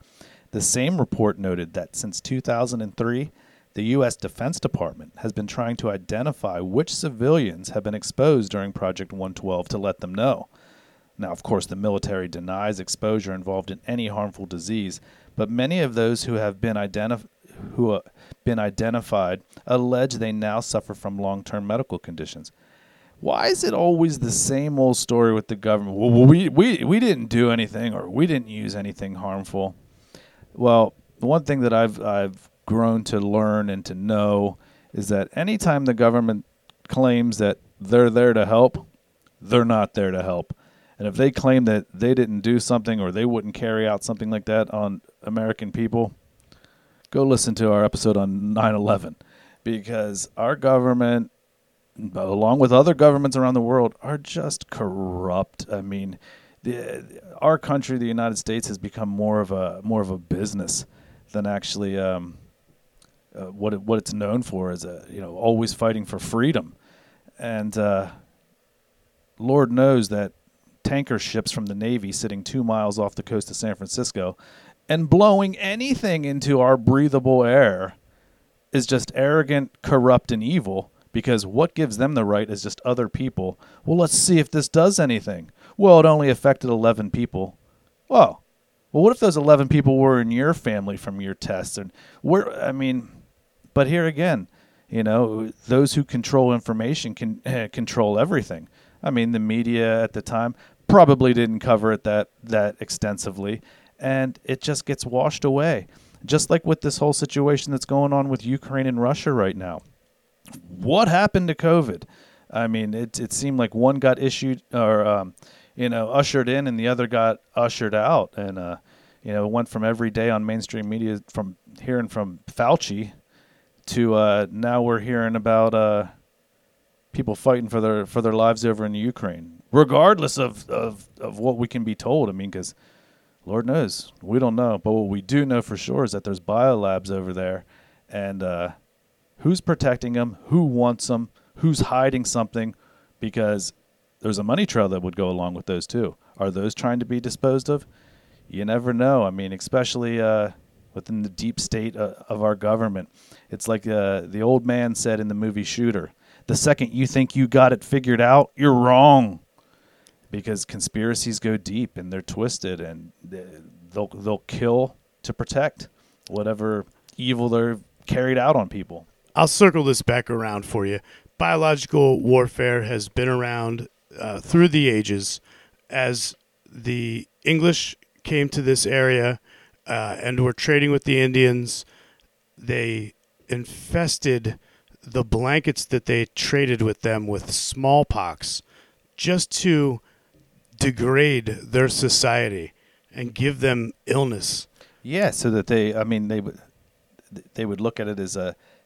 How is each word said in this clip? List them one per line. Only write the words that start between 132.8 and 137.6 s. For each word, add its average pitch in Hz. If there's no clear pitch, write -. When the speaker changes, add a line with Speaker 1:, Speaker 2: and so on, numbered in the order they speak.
Speaker 1:
Lord 113
knows, 131
we 104
don't 120
know. 117
But 107
what 110
we 98
do 139
know 120
for 104
sure 135
is 101
that 101
there's 98
biolabs 101
over 92
there, 92